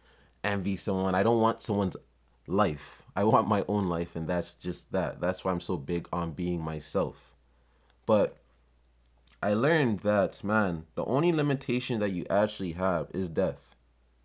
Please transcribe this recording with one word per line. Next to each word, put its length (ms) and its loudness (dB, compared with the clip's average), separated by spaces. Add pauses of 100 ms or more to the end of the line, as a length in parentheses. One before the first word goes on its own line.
(440)
envy 320 -2
someone. 400 0
I 80 4
don't 180 4
want 220 2
someone's 340 0 (480)
life. 560 -2 (140)
I 80 0
want 240 4
my 200 2
own 220 0
life, 260 -4
and 120 -6
that's 260 -2
just 380 -10
that. 280 -4
That's 240 -2
why 80 0
I'm 80 0
so 160 -4
big 380 -4
on 200 -4
being 280 -2
myself. 720 -6 (720)
But 320 2 (1040)
I 140 2
learned 460 2
that, 420 2
man, 500 0
the 120 -4
only 260 4
limitation 680 0
that 120 0
you 180 -4
actually 440 0
have 380 0
is 160 -2
death. 480 -4 (500)